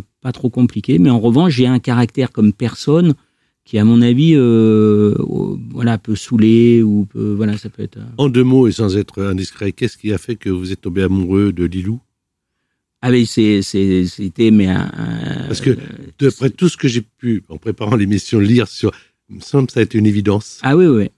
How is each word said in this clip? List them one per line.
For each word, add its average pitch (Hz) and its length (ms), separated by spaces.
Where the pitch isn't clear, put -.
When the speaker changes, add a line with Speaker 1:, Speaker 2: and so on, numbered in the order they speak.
Speaker 1:
pas 127 100
trop - 180
compliqué. 123 480
Mais 165 140
en 120 80
revanche, 127 340
j'ai 123 140
un 127 120
caractère 120 520
comme 107 200
personne 147 600
qui, 113 120
à 104 80
mon 117 160
avis, 131 320
euh, 107 840
euh, 98 360
voilà, 117 280
peut 110 160
saouler 117 640
ou 104 240
peut, 104 320
voilà, 107 180
ça 107 140
peut 107 140
être, 104 140
euh 107 60
Speaker 2:
En 139 100
deux 127 160
mots 127 240
et 101 40
sans 101 260
être 98 240
indiscret, 95 520
qu'est-ce - 220
qui 104 160
a 98 60
fait 113 200
que - 120
vous 92 220
êtes 95 100
tombé 95 220
amoureux 95 500
de 87 120
Lilou ? 95 340
Speaker 1:
Ah, 127 80
mais 123 140
c'est, 107 360
c'est, 95 460
c'était, 104 420
mais 104 180
un, 95 300
un 113 500
Speaker 2:
Parce - 140
que, 131 80
Speaker 1:
euh, 120 60
Speaker 2:
d'après 135 320
tout - 180
ce - 100
que 147 100
j'ai 117 140
pu, 110 460
en 80 100
préparant 107 380
l'émission, 104 440
lire 110 280
sur, - 240
il 101 60
me - 60
semble 135 260
que - 60
ça 120 80
a - 20
été 110 160
une 107 80
évidence. 104 560
Speaker 1:
Ah 135 120
oui, 180 120
oui, 113 160
oui. 95 140